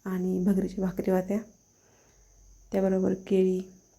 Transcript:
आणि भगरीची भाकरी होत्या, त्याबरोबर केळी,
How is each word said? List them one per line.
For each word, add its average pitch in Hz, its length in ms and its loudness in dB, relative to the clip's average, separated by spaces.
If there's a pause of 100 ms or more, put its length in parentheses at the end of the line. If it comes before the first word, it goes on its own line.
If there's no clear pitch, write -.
आणि 185 400 -2
भगरीची 190 360 0
भाकरी 190 300 -2
होत्या, 185 260 0 (1300)
त्याबरोबर 190 420 2
केळी, 185 460 2 (400)